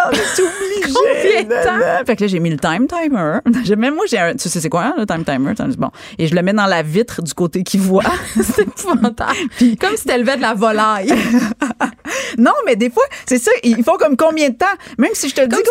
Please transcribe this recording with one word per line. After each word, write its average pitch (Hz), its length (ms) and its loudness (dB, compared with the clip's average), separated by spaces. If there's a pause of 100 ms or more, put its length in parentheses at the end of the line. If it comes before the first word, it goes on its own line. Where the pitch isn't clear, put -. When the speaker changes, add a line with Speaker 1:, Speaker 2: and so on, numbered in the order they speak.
Speaker 1:
<laughs> - 80 0
Speaker 2:
T'es - 300 0
obligé. » 381 520 -2
Speaker 1:
Combien 453 500 2
de 220 200 0
temps ? 175 440 0
Speaker 2:
Fait 226 80 2
que 196 80 -2
là, 208 40 0
j'ai 185 120 0
mis 170 100 0
le 151 80 -2
time 180 300 0
timer. 240 520 -2 (120)
<laughs> 240 120 2
J'ai, 202 120 2
même 247 200 0
moi, 403 140 -2
j'ai 226 100 -2
un, 170 140 0
tu 247 160 -6
sais, 175 100 -4
c'est 156 100 -4
quoi, 170 160 -2
hein, 285 120 -2
le 220 80 -2
time 165 180 -4
timer ? 139 300 -2 (240)
Bon. - 120 -4 (280)
Et 175 100 -2
je 151 80 -2
le 175 60 2
mets 190 120 0
dans 208 120 2
la 175 160 2
vitre 180 400 -2
du 165 140 -6
côté 185 280 -2
qui - 140 -2
voit. 190 260 2 (180)
Speaker 1:
<laughs> - 200 -2
C'est - 220 2
épouvantable. - 680 -2 (260)
Speaker 2:
Puis 240 200 4
Speaker 1:
Comme 392 200 0
si - 80 -8
t'élevais 247 320 0
de 247 40 -4
la 233 140 0
volaille. 214 600 0
Speaker 2:
<laughs> 214 60 0 (1120)
Non, 254 140 6 (140)
mais 269 100 2
des 233 140 0
fois, 440 140 2 (240)
c'est 254 100 2
ça, 403 140 2 (120)
ils 233 200 4
font 339 140 2
comme 294 200 2
combien 311 320 2
de 233 60 -4
temps ? 359 100 0 (320)
Même 302 160 2
si 294 160 -4
je - 60 -6
te 285 60 2
Speaker 1:
Comme 262 100 2
Speaker 2:
dis - 60 0
Speaker 1:
si 453 140 2